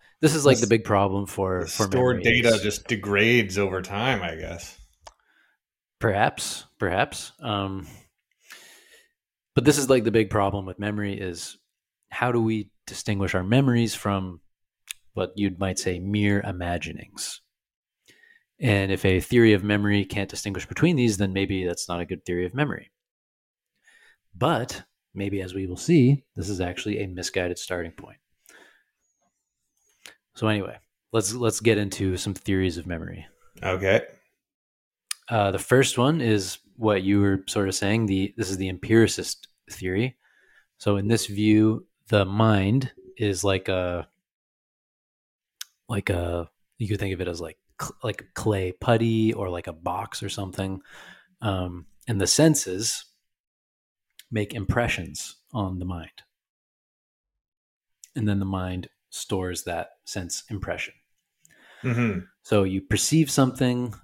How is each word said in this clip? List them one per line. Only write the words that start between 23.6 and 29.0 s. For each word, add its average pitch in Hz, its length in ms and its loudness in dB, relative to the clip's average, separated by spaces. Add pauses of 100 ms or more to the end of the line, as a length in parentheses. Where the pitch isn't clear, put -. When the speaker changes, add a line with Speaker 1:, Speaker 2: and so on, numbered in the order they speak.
Speaker 1:
But 123 500 0 (300)
maybe, 98 280 -4
as 92 120 -10
we 95 140 -4
will 90 100 -8
see, 139 460 4 (140)
this 92 100 -6
is 95 140 -2
actually 101 380 -4
a 98 80 -4
misguided 90 500 -4
starting 85 340 -8
point. - 280 -20 (2250)